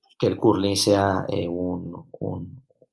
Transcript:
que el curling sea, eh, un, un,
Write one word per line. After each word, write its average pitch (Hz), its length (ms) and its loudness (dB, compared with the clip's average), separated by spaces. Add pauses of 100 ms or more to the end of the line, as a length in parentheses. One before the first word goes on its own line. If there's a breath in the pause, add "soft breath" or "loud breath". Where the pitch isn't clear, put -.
(180)
que - 80 2
el 92 100 2
curling 98 400 2
sea, 98 520 4
eh, 98 200 -4
un, 87 600 -6 (100)
un, 95 440 -8 (300)